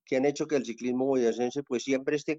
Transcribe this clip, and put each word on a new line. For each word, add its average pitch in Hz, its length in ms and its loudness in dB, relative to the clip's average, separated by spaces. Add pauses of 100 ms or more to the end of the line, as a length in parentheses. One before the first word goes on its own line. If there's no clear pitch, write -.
que 135 120 0
han 131 80 4
hecho 147 220 0
que 151 100 0
el 120 80 -2
ciclismo 123 400 -2
boyacense, 123 580 2
pues, 120 200 -4
siempre 135 340 0
esté 147 220 -4